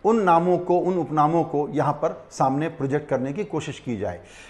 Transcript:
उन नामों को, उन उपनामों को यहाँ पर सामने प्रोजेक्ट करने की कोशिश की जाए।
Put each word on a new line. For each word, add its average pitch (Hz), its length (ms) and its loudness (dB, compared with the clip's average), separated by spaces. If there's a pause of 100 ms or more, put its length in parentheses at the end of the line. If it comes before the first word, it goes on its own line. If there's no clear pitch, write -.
उन 220 160 4
नामों 175 360 4
को, 175 200 2
उन 180 200 0
उपनामों 156 460 2
को 147 260 -2
यहाँ 143 240 0
पर - 380 -4
सामने 143 360 0
प्रोजेक्ट 143 420 -4
करने 135 240 -2
की 202 100 -4
कोशिश 151 360 -8
की 120 180 -6
जाए। 92 220 -6 (300)